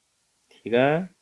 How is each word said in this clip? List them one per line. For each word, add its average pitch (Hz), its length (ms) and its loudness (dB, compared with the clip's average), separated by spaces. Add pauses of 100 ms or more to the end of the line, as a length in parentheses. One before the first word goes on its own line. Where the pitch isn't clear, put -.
(480)
T가 143 640 -2 (120)